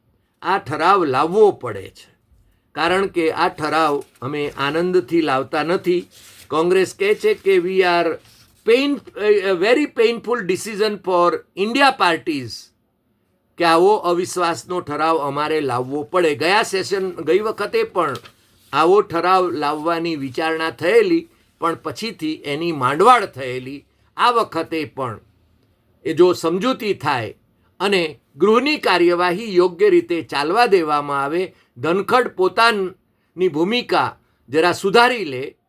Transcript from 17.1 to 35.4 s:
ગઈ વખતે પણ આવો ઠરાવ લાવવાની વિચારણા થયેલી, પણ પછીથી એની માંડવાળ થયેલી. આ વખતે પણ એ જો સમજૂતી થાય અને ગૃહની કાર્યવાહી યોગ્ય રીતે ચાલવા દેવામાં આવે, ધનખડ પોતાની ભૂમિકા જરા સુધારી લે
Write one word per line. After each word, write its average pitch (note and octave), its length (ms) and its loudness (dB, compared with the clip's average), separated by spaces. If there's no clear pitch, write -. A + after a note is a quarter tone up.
ગઈ E3+ 280 0
વખતે G#3+ 440 -2
પણ E3 340 -2
આવો E3+ 280 4
ઠરાવ F3+ 500 0
લાવવાની D#3+ 680 -2
વિચારણા D#3+ 540 -4
થયેલી, F3 580 2
પણ E3 140 0
પછીથી D#3+ 600 -8
એની D#3 380 -6
માંડવાળ E3+ 540 4
થયેલી. C3 600 -10
આ G#3 140 2
વખતે E3 540 -2
પણ B2 360 -8
એ D#3+ 80 -6
જો F3 200 4
સમજૂતી G3 640 -2
થાય B2+ 440 -6
અને F3+ 400 -2
ગૃહની A#3 400 2
કાર્યવાહી F3+ 800 0
યોગ્ય F3+ 340 2
રીતે E3+ 320 0
ચાલવા D#3 440 0
દેવામાં D3 580 0
આવે, E3+ 300 -4
ધનખડ G3 500 0
પોતાની F#3 1200 -2
ભૂમિકા E3+ 680 -2
જરા D#3+ 240 2
સુધારી A#3 520 2
લે C3+ 320 -10